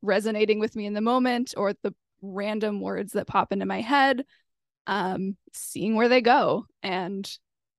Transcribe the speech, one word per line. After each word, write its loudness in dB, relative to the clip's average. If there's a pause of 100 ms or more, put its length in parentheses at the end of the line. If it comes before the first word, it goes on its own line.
resonating 2
with -2
me -6
in -4
the -2
moment 0
or 0
the -6 (260)
random -4
words -4
that -4
pop 0
into -2
my -2
head, 2 (640)
um, -2 (160)
seeing -4
where 4
they 6
go. 4 (160)
And -4 (480)